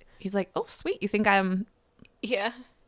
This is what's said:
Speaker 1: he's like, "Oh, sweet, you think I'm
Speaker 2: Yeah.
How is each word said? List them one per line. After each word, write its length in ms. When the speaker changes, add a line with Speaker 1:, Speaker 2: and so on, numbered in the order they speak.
Speaker 1:
he's 140
like, 220
"Oh, 120
sweet, 360
you 40
think 200
I'm 400
Speaker 2:
Yeah. 300